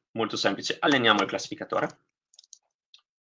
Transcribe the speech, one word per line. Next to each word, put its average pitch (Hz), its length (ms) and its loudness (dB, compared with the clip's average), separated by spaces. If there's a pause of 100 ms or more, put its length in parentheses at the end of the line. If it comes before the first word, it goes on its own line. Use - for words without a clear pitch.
(120)
molto 110 240 -2
semplice, - 420 -2
alleniamo 117 440 4
il 95 60 0
classificatore. 95 600 -4 (1400)